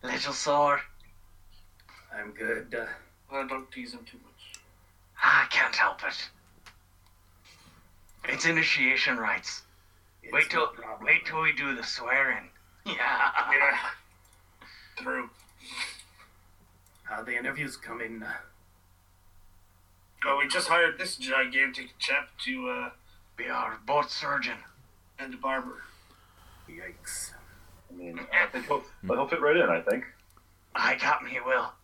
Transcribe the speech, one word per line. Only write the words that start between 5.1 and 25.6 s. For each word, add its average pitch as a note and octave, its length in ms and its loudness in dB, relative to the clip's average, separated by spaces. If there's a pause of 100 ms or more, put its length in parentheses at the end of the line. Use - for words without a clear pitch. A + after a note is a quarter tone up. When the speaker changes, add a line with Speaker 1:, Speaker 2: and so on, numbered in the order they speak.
Speaker 1:
I - 280 6
can't - 260 2
help - 300 2
it. - 240 -6 (2000)
It's C3 200 -2
initiation C#3+ 720 4
rites. - 460 -2 (600)
Speaker 2:
it's A#2 100 -10
Speaker 1:
Wait D3+ 160 4
till, E3 120 2
Speaker 2:
no D#3 60 2
problem. A2 380 -8
Speaker 1:
wait D#3+ 200 4
till D#3 160 -2
we D#3 120 2
do C#3+ 220 -2
the A#2 80 -8
swearing. B2 720 0
<laughs> - 300 -20
Yeah. C3+ 460 2 (200)
Speaker 3:
Yeah. C#3 260 4 (1200)
True. B3+ 340 -6 (1700)
Speaker 2:
How G#2+ 180 -8
the B2 160 -4
interviews C3 380 -4
coming? A#2 480 -10
Uh, - 80 -8 (1900)
Speaker 3:
Oh, C#3 160 4
we C#3 60 0
just E3 200 0
hired E3 300 4
this - 180 -6
gigantic - 840 -2
chap - 300 -2 (160)
to, B2+ 240 -4
uh, B2 200 -4 (460)
Speaker 1:
Be A#2+ 140 -8
our - 360 -4
boat C#3+ 240 2
surgeon. C3 480 -2 (640)
Speaker 3:
And C3 140 -10
a B2 40 -14
barber. C3 460 -4 (840)